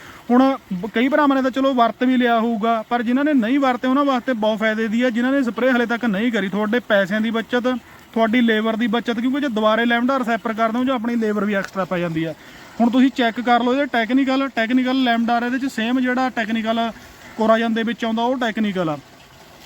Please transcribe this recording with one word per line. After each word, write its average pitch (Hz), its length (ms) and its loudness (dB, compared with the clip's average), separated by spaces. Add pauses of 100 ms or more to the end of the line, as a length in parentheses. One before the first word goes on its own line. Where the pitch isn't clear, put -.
(300)
ਹੁਣ 247 140 6 (300)
ਬ-, 190 220 -6
ਕਈ 247 140 2
ਭਰਾਵਾਂ 285 260 2
ਨੇ 262 60 2
ਤਾਂ 262 100 0
ਚਲੋ 269 220 0
ਵਰਤ 233 300 2
ਵੀ 254 140 2
ਲਿਆ 233 220 2
ਹੋਊਗਾ, 226 500 0
ਪਰ 240 140 -2
ਜਿਨ੍ਹਾਂ 247 220 0
ਨੇ 302 80 2
ਨਹੀਂ 254 260 2
ਵਰਤੇ 254 280 0
ਉਹਨਾਂ 269 180 2
ਵਾਸਤੇ 262 300 -2
ਬਹੁਤ 214 240 0
ਫਾਇਦੇ 220 280 0
ਦੀ 226 140 0
ਆ। 254 80 2
ਜਿਨ੍ਹਾਂ 240 240 0
ਨੇ 277 100 0
ਸਪਰੇਅ 240 320 0
ਹਲੇ 240 100 2
ਤੱਕ 233 200 -4
ਨਹੀਂ 220 260 0
ਕਰੀ, 196 180 -2
ਤੁਹਾਡੇ 214 380 -2
ਪੈਸਿਆਂ 202 340 2
ਦੀ 226 100 -2
ਬੱਚਤ, 226 360 -2 (460)
ਤੁਹਾਡੀ 226 280 2
ਲੇਬਰ 226 340 2
ਦੀ 233 120 -2
ਬੱਚਤ, 233 320 -2
ਕਿਉਂਕਿ 262 220 0
ਜੇ 294 80 -2
ਦੁਬਾਰੇ 220 360 2
ਲੈਮਡਾ 240 340 2
ਰਿਸੈਪਰ 226 340 -2
ਕਰਦੇ 226 260 -2
ਹੋ 254 40 0
ਜਾਂ 262 120 0
ਆਪਣੀ 233 220 -4
ਲੇਬਰ 214 280 0
ਵੀ 208 80 0
ਐਕਸਟਰਾ 190 320 -4
ਪੈ 180 140 -2
ਜਾਂਦੀ 170 240 -2
ਆ। 160 100 -4 (480)
ਹੁਣ 233 80 4
ਤੁਸੀਂ 254 260 4
ਚੈੱਕ 233 260 0
ਕਰ 240 220 2
ਲਓ 247 100 0
ਇਹਦੇ 285 200 0
ਟੈਕਨੀਕਲ, 262 600 0
ਟੈਕਨੀਕਲ 254 480 0
ਲੈਮਡਾ 233 340 0
ਇਹਦੇ 240 220 -2
'ਚ 262 120 -4
ਸੇਮ 240 280 -2
ਜਿਹੜਾ 254 300 0
ਟੈਕਨੀਕਲ 226 600 -2 (480)
ਕੋਰਾਜਨ 226 360 2
ਦੇ 226 100 0
ਵਿੱਚ 233 220 -4
ਆਉਂਦਾ 226 180 -2
ਉਹ 254 140 0
ਟੈਕਨੀਕਲ 208 520 -2
ਆ। 147 80 -4 (680)